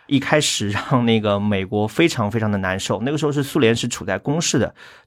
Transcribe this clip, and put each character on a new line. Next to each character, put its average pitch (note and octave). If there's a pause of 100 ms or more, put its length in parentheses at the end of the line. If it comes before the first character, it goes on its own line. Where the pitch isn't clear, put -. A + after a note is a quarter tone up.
一 C#3
开 -
始 -
让 A#2+
那 A2+
个 G#2
美 G2+
国 G#2
非 D#3+
常 A#2
非 A#2
常 A2
的 G#2
难 F#2+
受。 G2
那 B2+
个 D3+
时 D3+
候 C#3+
是 C#3+
苏 C#3
联 A#2
是 A#2+
处 -
在 F#2
攻 A#2+
势 -
的。 A2 (340)